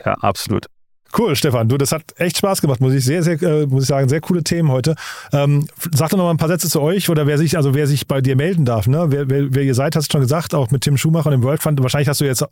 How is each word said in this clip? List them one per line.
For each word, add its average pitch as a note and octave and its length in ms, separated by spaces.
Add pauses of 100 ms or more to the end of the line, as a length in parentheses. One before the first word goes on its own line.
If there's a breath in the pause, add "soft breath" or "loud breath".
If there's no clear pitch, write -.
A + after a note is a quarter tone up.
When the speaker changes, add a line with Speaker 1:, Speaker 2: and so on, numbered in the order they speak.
Speaker 1:
ja, G2 100
absolut. G2 540 (500)
Speaker 2:
Cool, G#3 180
Stefan. A#2+ 320
Du, C3 100
das C#3 140
hat D#3+ 120 (120)
echt F3 220
Spaß G3 240
gemacht, C3+ 180
muss C3 140
ich C3+ 100
sehr, D3 180
sehr, E3 200
äh, D3+ 240
muss C3+ 180
ich B2+ 60
sagen, C#3 180
sehr D3+ 140
coole F3 240
Themen E3 260
heute. C3 240 (380 loud breath)
Ähm, C#3+ 340 (100)
f-, - 160
sag D3+ 180
doch G#3 60
noch F#3 60
mal E3+ 80
ein D#3+ 60
paar D#3+ 100
Sätze E3+ 220
zu D3+ 120
euch F3 280
oder D3+ 180
wer D3 100
sich, E3 200
also C#3 160
wer D3 120
sich C#3 220
bei C3+ 140
dir C3 160
melden E3 260
darf, A#2 240
ne? D#3 220
Wer, C#3 200
wer, C#3 240
wer C#3 100
ihr C3+ 120
seid, C#3+ 220
hast D3 100
du - 60
schon D3 80
gesagt, D3 340
auch C#3 160
mit B2+ 120
Tim C#3+ 120
Schumacher D#3+ 300
und D3+ 80
dem B2+ 100
World C#3+ 180
Fund. D3 220
Wahrscheinlich C3 240
hast C#3+ 140
du D3 40
jetzt C3 160 (100)